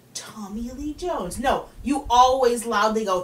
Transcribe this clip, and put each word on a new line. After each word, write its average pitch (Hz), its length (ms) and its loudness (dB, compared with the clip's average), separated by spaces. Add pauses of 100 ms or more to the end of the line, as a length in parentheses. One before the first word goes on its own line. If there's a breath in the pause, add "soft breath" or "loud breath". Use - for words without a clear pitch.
(140)
Tommy 220 580 -12
Lee 285 220 -8
Jones. 285 460 -6
No, 226 280 0 (160)
you 277 260 -2
always 247 560 4
loudly 220 400 0
go 185 180 0